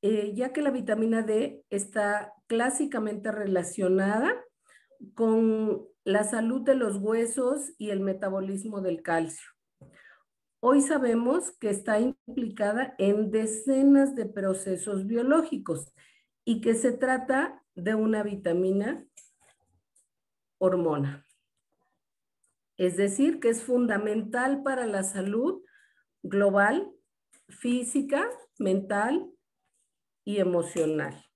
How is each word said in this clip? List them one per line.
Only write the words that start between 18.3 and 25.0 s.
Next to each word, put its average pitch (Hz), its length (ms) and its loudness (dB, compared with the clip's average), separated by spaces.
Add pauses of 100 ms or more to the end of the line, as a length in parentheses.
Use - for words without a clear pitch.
hormona. 156 680 0 (1500)
Es 185 180 0
decir, 202 420 2
que 233 120 2
es 226 120 0
fundamental 240 1000 0
para 254 240 -2
la 202 180 -2